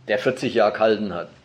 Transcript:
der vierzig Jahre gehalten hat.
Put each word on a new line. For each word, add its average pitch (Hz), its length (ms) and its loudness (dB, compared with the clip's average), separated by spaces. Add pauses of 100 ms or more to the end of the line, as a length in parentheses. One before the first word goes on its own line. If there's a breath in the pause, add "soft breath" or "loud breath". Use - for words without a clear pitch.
der 104 100 0
vierzig 127 360 -2
Jahre 110 180 4
gehalten 107 420 0
hat. 85 160 -8 (160)